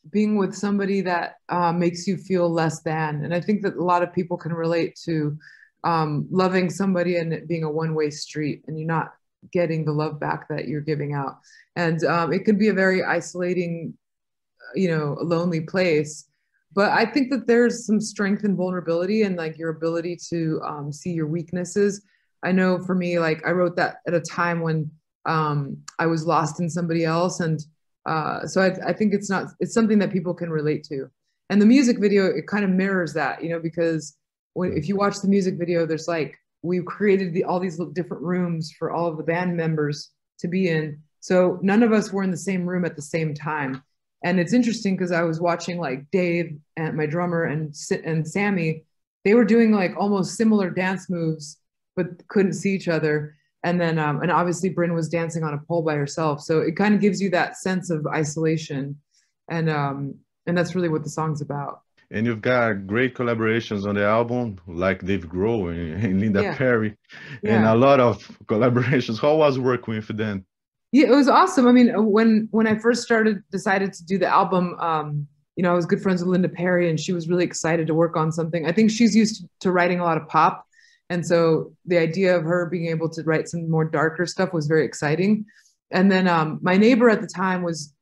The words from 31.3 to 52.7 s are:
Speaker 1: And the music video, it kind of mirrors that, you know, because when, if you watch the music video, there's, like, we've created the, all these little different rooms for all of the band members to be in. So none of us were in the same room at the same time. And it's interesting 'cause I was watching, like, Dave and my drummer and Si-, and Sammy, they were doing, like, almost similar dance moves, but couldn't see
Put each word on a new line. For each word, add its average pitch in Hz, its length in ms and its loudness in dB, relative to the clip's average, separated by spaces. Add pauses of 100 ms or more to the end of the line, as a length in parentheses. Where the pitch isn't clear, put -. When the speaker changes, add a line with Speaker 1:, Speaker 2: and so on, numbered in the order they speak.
Speaker 1:
And 202 100 4
the 208 60 6
music 247 320 6
video, 196 260 4
it 160 220 -2
kind 208 180 -2
of 190 60 0
mirrors 185 420 0
that, 147 300 -4
you 160 60 -6
know, 170 100 -4
because 165 580 -4 (360)
when, 180 220 -4
if 147 140 -4
you 202 60 0
watch 202 260 0
the 190 60 0
music 185 320 2
video, 170 260 0
there's, 156 220 -4
like, 160 320 -4 (240)
we've 175 220 -2
created 190 500 0
the, 180 80 0
all 160 160 0
these 180 180 -4
little 160 160 -6
different 165 300 -6
rooms 170 560 -4
for 165 100 -4
all 170 160 -2
of 160 120 -4
the 156 60 -10
band 175 320 -2
members 156 540 -2 (300)
to - 80 -6
be 180 220 0
in. 156 300 -2 (200)
So 180 420 2
none 208 220 4
of 220 100 4
us 214 180 2
were 196 120 -2
in 190 80 -2
the 170 60 -4
same 180 280 -4
room 180 180 -2
at 165 120 -4
the 147 80 -12
same 160 320 -4
time. 143 480 -4 (420)
And 180 140 2
it's 175 140 0
interesting 226 420 2
'cause 180 160 -2
I 170 120 2
was 160 180 -2
watching, 170 380 -2
like, 135 300 -6
Dave 170 480 0 (200)
and 156 180 -4
my 156 100 0
drummer 170 380 -2
and 147 320 -4
Si-, - 300 -4
and 160 200 -2
Sammy, 170 600 -2 (400)
they 202 80 6
were 240 100 8
doing, 220 300 6
like, 190 240 0
almost 196 400 0
similar 214 320 2
dance 185 400 -4
moves, 160 480 -4 (400)
but 180 320 -6
couldn't 190 240 2
see 196 200 -2